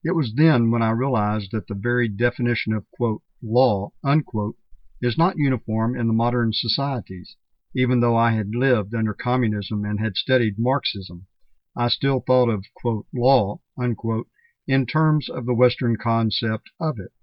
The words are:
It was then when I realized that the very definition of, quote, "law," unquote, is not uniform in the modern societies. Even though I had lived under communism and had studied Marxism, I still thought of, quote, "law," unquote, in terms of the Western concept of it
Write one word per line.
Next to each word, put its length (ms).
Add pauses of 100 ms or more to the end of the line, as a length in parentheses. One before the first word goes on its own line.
It 120
was 200
then 340
when 140
I 80
realized 600
that 120
the 80
very 340
definition 680
of, 180
quote, 320 (180)
"law," 500 (120)
unquote, 540 (440)
is 160
not 220
uniform 580
in 80
the 80
modern 400
societies. 840 (380)
Even 260
though 140
I 180
had 200
lived 400
under 220
communism 680
and 160
had 160
studied 440
Marxism, 680 (500)
I 140
still 320
thought 280
of, 160 (100)
quote, 380
"law," 480 (180)
unquote, 480 (380)
in 220
terms 420
of 160
the 80
Western 420
concept 840
of 200
it 120 (120)